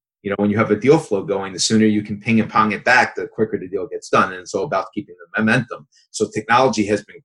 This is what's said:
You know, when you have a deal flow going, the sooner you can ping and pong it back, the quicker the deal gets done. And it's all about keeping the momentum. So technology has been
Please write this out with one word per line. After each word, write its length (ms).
You 80
know, 80
when 100
you 80
have 140
a 60
deal 240
flow 240
going, 280
the 60
sooner 260
you 160
can 200
ping 200
and 80
pong 220
it 140
back, 320
the 100
quicker 320
the 80
deal 220
gets 200
done. 240
And 80
it's 140
all 100
about 300
keeping 240
the 220
momentum. 480
So 200
technology 540
has 180
been 200